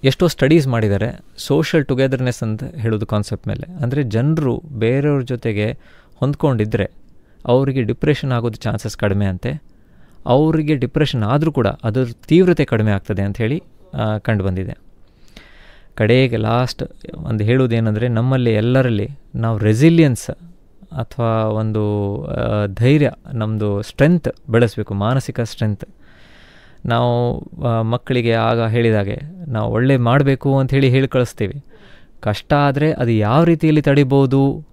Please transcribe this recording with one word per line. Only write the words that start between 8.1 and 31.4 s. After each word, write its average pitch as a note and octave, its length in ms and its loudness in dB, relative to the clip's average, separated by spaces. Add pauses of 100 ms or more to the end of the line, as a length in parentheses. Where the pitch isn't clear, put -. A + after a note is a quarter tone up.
ಆಗೋದು A#2 220 -2
ಚಾನ್ಸಸ್ - 420 -6
ಕಡಿಮೆ G2+ 300 0
ಅಂತೆ. A#2 360 -6 (640)
ಅವರಿಗೆ D3+ 500 2
ಡಿಪ್ರೆಷನ್ B2 460 -2
ಆದ್ರೂ D3 300 0
ಕೂಡ A#2+ 140 0
ಅದ್ರ A#2+ 380 -2 (220)
ತೀವ್ರತೆ F3 380 4
ಕಡಿಮೆ G#2+ 260 0
ಆಗ್ತದೆ G2 320 -2
ಅಂತ G2+ 140 -4
ಹೇಳಿ, A#2+ 260 -2 (320)
ಆ, G#2+ 240 -2
ಕಂಡು G2+ 260 -2
ಬಂದಿದೆ. F#2+ 320 -4 (1200)
ಕಡೆಗೆ A#2+ 420 2
ಲಾಸ್ಟ್ A#2 460 -2 (320)
ಒಂದು G#2+ 300 -4
ಹೇಳೋದೇನೆಂದ್ರೆ A2+ 640 2
ನಮ್ಮಲ್ಲಿ A#2+ 460 2
ಎಲ್ಲರಲ್ಲಿ A#2 540 2 (260)
ನಾವು A2+ 240 -2
ರೆಸಿಲಿಯನ್ಸ್ C3+ 720 4 (640)
ಅಥವಾ A2+ 500 -2
ಒಂದು, G#2+ 840 -2
ಆ, G#2+ 400 -2
ಧೈರ್ಯ, B2 460 2 (200)
ನಮ್ದು G#2+ 500 -2
ಸ್ಟ್ರೆಂತ್ D#3+ 460 2 (200)
ಬೆಳೆಸ್ಬೇಕು, A2 460 0
ಮಾನಸಿಕ A#2 460 -2
ಸ್ಟ್ರೆಂತ್. A2 440 -4 (1000)
ನಾವು, A#2+ 540 0 (240)
ಆ, A2+ 180 0
ಮಕ್ಕಳಿಗೆ A#2 500 -2
ಆಗ A2+ 340 0
ಹೇಳಿದಾಗೆ A2 540 0 (280)
ನಾವು A2+ 240 -4
ಒಳ್ಳೆ B2+ 240 2
ಮಾಡ್ಬೇಕು C3+ 640 2
ಅಂತ C3 120 -2
ಹೇಳಿ C3+ 180 2
ಹೇಳಿ C3 200 2
ಕಳಿಸ್ತೀವಿ. B2 560 -4 (560)